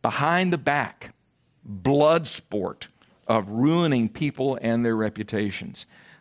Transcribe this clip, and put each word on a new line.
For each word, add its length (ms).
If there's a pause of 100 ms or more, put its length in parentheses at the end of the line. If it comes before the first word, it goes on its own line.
behind 500
the 60
back, 560 (500)
blood 640
sport 640 (380)
of 200
ruining 640
people 520
and 220
their 140
reputations. 880 (360)